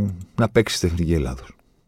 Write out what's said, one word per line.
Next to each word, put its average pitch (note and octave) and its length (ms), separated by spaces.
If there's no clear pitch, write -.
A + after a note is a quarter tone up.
να A2+ 180
παίξει A#2 240
στην F2+ 120
Εθνική E2+ 240
Ελλάδος. C2 440